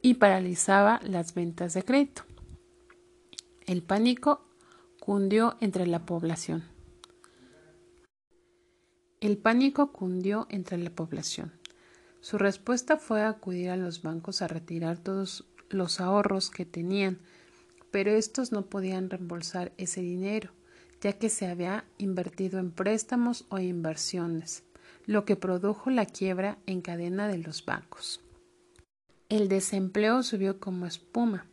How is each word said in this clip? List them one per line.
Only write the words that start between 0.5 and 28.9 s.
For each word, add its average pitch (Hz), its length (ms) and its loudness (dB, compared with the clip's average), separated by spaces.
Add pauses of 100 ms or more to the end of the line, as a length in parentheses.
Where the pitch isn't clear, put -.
las 170 300 -4
ventas 175 400 -4
de 180 100 -2
crédito. 277 420 2 (1400)
El 180 180 -2
pánico 240 640 2 (540)
cundió 202 640 2
entre 185 240 0
la 170 180 0
población. 165 580 -4 (2500)
El 208 180 2
pánico 269 540 4
cundió 185 580 -2
entre 185 260 -4
la 170 140 -4
población. 170 640 -6 (680)
Su - 160 -8
respuesta 240 640 2
fue 214 240 0
acudir 185 480 -2
a 185 80 -2
los 175 240 -6
bancos 165 400 -4
a 175 40 -2
retirar 165 520 -4
todos 190 480 -6 (240)
los 185 320 -2
ahorros 196 480 2
que 175 160 -8
tenían, 185 520 0 (720)
pero 202 200 0
estos 220 420 2
no 196 140 -2
podían 190 420 -4
reembolsar 180 680 -6
ese 185 240 -6
dinero, 185 480 -4 (500)
ya 202 140 0
que 214 160 0
se 202 160 -2
había 180 400 -4 (100)
invertido 190 640 -2
en 180 140 -2
préstamos 220 760 0
o 196 100 -4
inversiones, 170 1040 -4 (420)
lo 208 180 2
que 208 120 2
produjo 190 520 -2
la 247 160 2
quiebra 190 640 -4
en 185 160 -4
cadena 175 440 -4
de 196 120 -2
los 165 260 -10
bancos. - 560 -6 (1080)